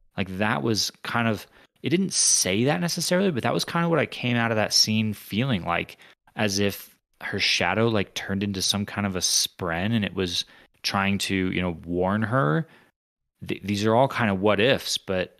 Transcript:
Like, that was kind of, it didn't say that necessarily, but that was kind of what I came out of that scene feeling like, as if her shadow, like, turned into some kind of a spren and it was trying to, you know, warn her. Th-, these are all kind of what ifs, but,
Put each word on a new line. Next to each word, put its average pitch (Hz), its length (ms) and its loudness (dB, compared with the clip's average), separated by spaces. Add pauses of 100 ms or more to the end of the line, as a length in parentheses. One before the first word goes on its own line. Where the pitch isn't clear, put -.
(180)
Like, 92 200 -6
that 110 240 2
was 110 300 0 (120)
kind 117 260 2
of, 104 180 -2 (340)
it 131 100 -4
didn't 185 200 2
say - 540 2
that 170 160 2
necessarily, 180 500 0
but 117 120 -2
that - 100 2
was 170 100 0
kind 170 220 0
of 170 40 0
what 160 100 4
I 123 60 2
came 120 300 -2
out 117 160 2
of 110 60 0
that 104 160 0
scene 110 400 2
feeling 104 500 -2
like, 85 340 -2 (380)
as 101 240 0
if 101 340 -2 (280)
her - 180 -6
shadow, 98 480 2
like, 107 280 0
turned 98 280 -4
into 95 180 -2
some 101 240 -2
kind 101 220 -4
of 95 80 -4
a 90 40 -2
spren 90 720 -2
and 110 100 2
it 92 100 -4
was 90 300 -2 (380)
trying 98 380 0
to, 95 320 0
you 90 100 -2
know, 87 240 -2
warn 90 360 0
her. 139 460 0 (800)
Th-, - 160 -6
these 101 220 0
are 110 100 4
all 131 140 4
kind 117 200 0
of 95 120 -2
what 101 180 2
ifs, 120 380 0
but, 92 420 -4